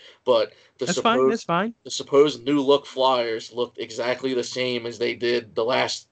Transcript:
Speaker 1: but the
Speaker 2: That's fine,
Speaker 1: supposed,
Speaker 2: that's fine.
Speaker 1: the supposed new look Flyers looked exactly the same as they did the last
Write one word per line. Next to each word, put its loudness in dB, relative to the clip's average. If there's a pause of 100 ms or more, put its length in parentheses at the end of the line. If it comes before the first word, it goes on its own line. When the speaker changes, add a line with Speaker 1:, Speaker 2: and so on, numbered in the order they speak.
(260)
Speaker 1:
but 2 (280)
the -6
Speaker 2:
That's -2
fine, 2
Speaker 1:
supposed, 4
Speaker 2:
that's -4
fine. -2 (100)
Speaker 1:
the -12
supposed 2
new 0
look 2
Flyers 0
looked -4
exactly -4
the 0
same -4
as -10
they -2
did -2
the -2
last -2